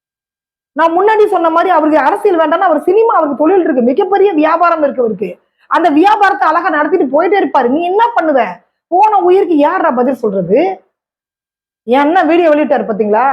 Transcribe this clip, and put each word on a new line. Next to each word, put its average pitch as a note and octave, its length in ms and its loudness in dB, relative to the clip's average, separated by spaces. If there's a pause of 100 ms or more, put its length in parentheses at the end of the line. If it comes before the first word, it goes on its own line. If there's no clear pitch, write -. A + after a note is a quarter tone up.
(760)
நான் E4 200 0
முன்னாடி G#4+ 300 2
சொன்ன E4+ 240 0
மாதிரி F4 200 0
அவருக்கு D#4 280 2
அரசியல் E4+ 400 0
வேண்டாம்னா E4 320 0
அவர் D4+ 120 0
சினிமா, A4 320 2
அவருக்கு D4 280 -2
தொழில் E4+ 220 2
இருக்கு, C4 180 -2
மிகப்பெரிய F#4+ 500 0
வியாபாரம் E4 500 0
இருக்கு B3+ 220 -2
அவருக்கு. G3+ 260 -6 (400)
அந்த E4 200 0
வியாபாரத்தை G4 580 2
அழகா E4 200 -2
நடத்திட்டு D#4 380 -2
போயிட்டே E4 300 0
இருப்பாரு. C#4+ 320 0
நீ C#4 160 -2
என்ன F#4+ 200 0 (100)
பண்ணுவ? D#4+ 240 0 (520)
போன G4+ 280 2
உயிருக்கு F4+ 380 2
யாரா E4 340 0
பதில் B3 320 -2
சொல்றது? G3 380 0 (1300)
என் B3 140 0
அண்ணன் D#4+ 260 0
வீடியோ E4+ 240 2
வெளியிட்டாரு D4 360 0
பாத்தீங்களா, G#3+ 460 -2